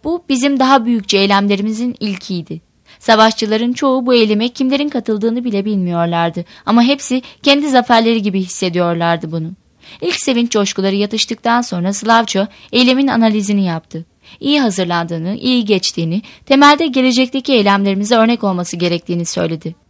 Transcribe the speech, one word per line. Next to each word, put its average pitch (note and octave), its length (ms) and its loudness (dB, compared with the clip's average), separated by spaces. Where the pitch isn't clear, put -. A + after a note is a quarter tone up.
Bu E4+ 240 -6
bizim C#4 300 0
daha C4 260 4
büyükçe A3 340 0
eylemlerimizin G3+ 800 0
ilkiydi. F3+ 600 -8
Savaşçıların A3 760 2
çoğu C4 340 0
bu B3+ 80 2
eyleme A3 340 2
kimlerin C4+ 400 -2
katıldığını A3+ 560 -2
bile G3+ 200 -2
bilmiyorlardı E3+ 800 -2
ama A#3 160 4
hepsi B3+ 400 -2
kendi C#4+ 260 2
zaferleri A#3 540 2
gibi G3 180 -2
hissediyorlardı E3+ 920 -2
bunu. E3 180 -6
İlk F4 140 -4
sevinç A#3+ 360 0
coşkuları G3 440 -2
yatıştıktan A3 640 -2
sonra F#3 320 -4
Slavço A3 540 0
eylemin B3+ 360 2
analizini G#3 560 2
yaptı. E3 400 -6
İyi C#4+ 200 0
hazırlandığını, F3 760 -2
iyi B3 280 0
geçtiğini, F#3 580 -2
temelde C#4+ 400 4
gelecekteki C4 680 0
eylemlerimize G3+ 640 2
örnek A3+ 280 2
olması F3+ 320 -4
gerektiğini E3+ 480 -2
söyledi. E3 500 -6